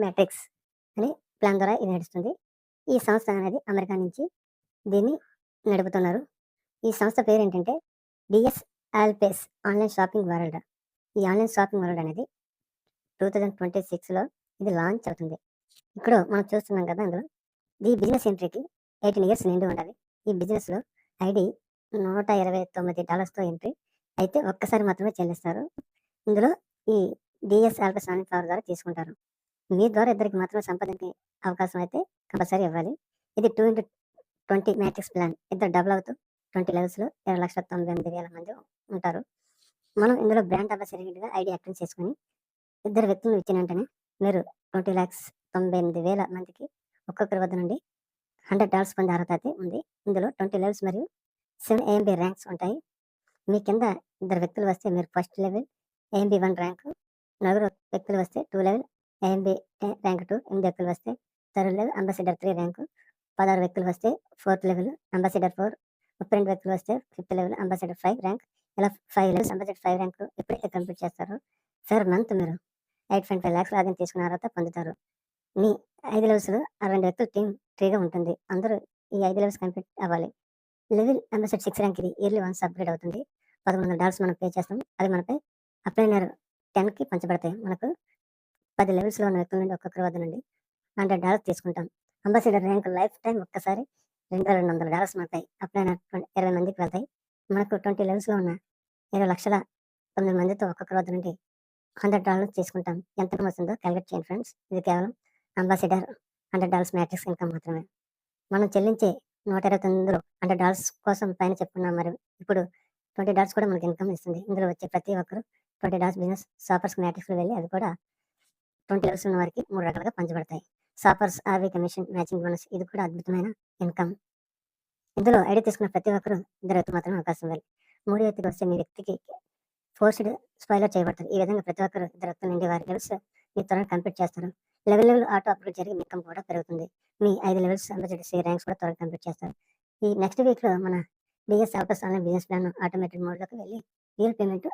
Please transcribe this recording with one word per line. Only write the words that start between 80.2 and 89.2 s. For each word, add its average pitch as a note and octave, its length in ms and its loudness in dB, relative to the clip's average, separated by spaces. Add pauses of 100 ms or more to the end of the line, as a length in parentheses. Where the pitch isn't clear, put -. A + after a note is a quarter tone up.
లెవెల్ A#3 300 4 (120)
అంబాసిడర్ G#3+ 300 0
సిక్స్ - 180 -4
ర్యాంక్ G3 200 0
ఇది F3+ 140 -2
ఇయర్లీ G3+ 260 0
వన్స్ F#3 220 -4
అప్‌గ్రేడ్ F3 280 -4
అవుతుంది. E3+ 300 -6 (460)
పదకొండు F#3+ 180 2
వందల F3+ 140 0
డాలర్స్ F3+ 220 2
మనం F3+ 140 0
పే - 120 -4
చేస్తాం. F#3+ 320 -4 (160)
అది F#3+ 140 0
మనపై F#3 280 -2 (500)
అప్లైనర్ G#3 400 4 (480)
టెన్కి G#3 300 0
పంచబడతాయి. F3 580 -2
మనకు F#3+ 260 -4 (920)
పది F#3+ 140 4
లెవెల్స్‌లో G3+ 340 0